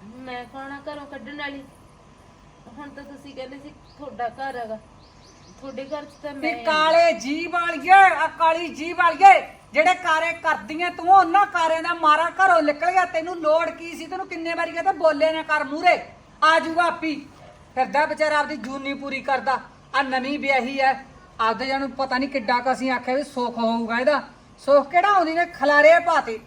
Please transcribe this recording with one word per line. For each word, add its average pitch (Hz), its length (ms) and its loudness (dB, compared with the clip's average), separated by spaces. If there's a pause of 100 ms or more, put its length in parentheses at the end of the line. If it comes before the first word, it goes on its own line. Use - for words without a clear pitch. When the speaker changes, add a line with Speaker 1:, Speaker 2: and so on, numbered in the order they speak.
(160)
Speaker 1:
ਮੈਂ 254 280 -14
ਕੌਣ 269 280 -16
ਆ 285 60 -14
ਘਰੋਂ 285 280 -14
ਕੱਢਣ 285 320 -16
ਵਾਲੀ? 277 260 -12 (1120)
ਹੁਣ 285 100 -16
ਤਾਂ 269 160 -18
ਤੁਸੀਂ 277 300 -20
ਕਹਿੰਦੇ 262 240 -14
ਸੀ 294 140 -20 (260)
ਤੁਹਾਡਾ 240 300 -10
ਘਰ 254 280 -10
ਹੈਗਾ, 220 200 -10 (840)
ਤੁਹਾਡੇ 269 240 -12
ਘਰ 294 200 -10
'ਚ - 80 -20 (100)
ਤਾਂ 285 120 -12
Speaker 2:
ਵੀ 277 60 -14
Speaker 1:
ਮੈਂ 349 240 -6
Speaker 2:
ਕਾਲੇ 320 480 4
ਜੀਭ 302 400 -6
ਵਾਲੀਏ, 339 380 -4
ਆ 359 360 8
ਕਾਲੀ 330 420 0
ਜੀਭ 302 300 -8
ਵਾਲੀਏ, 339 420 8 (320)
ਜਿਹੜੇ 330 220 2
ਕਾਰੇ 349 380 0
ਕਰਦੀਆਂ 320 580 -4
ਤੂੰ, 349 240 2
ਉਹਨਾਂ 381 320 6
ਕਾਰਿਆਂ 330 360 -2
ਦਾ 339 120 -4
ਮਾਰਾ 320 360 2
ਘਰੋਂ 349 320 4
ਨਿਕਲ 294 280 0
ਗਿਆ। 370 140 2
ਤੈਨੂੰ 339 320 -6
ਲੋੜ 320 340 0
ਕੀ 330 240 -14
ਸੀ? 320 120 -14
ਤੈਨੂੰ 370 220 -10
ਕਿੰਨੇ 339 260 -8
ਵਾਰੀ 330 180 -4
ਕਹਤਾ 339 200 -2
ਬੋਲੇ 311 400 2
ਨਾ 320 100 -4
ਕਰ 302 220 -2
ਮੂਹਰੇ, 320 340 2 (460)
ਆ 320 140 6
ਜਾਊਗਾ 330 260 0
ਆਪੀ। 320 420 -4 (480)
ਫਿਰਦਾ 262 320 0
ਵਿਚਾਰਾ 302 320 0
ਆਪਦੀ 294 180 -2
ਜੂਨੀ 269 380 -10
ਪੂਰੀ 277 260 -8
ਕਰਦਾ। 269 400 -2 (340)
ਆ 214 80 0
ਨਵੀਂ 262 360 -4
ਵਿਆਹੀ 269 400 -2
ਐ, 269 160 2 (460)
ਆਪਦੇ 226 260 -2
ਜਾਨੂੰ 269 240 -4
ਪਤਾ 254 280 -4
ਨਹੀਂ 269 100 -2
ਕਿੱਡਾ 247 300 -2
ਕੁ 262 140 -2
ਅਸੀਂ 254 180 -4
ਆਖਿਆ 247 240 -4
ਵੀ 285 80 -2
ਸੁੱਖ 240 360 -6
ਹੋਊਗਾ 233 400 -2
ਇਹਦਾ। 262 300 0 (300)
ਸੁੱਖ 277 320 2
ਕਿਹੜਾ 359 180 4
ਆਉਂਦੀ 339 260 2
ਨੇ 339 120 0
ਖਲਾਰੇ 294 520 6
ਪਾਤੇ। 302 480 -2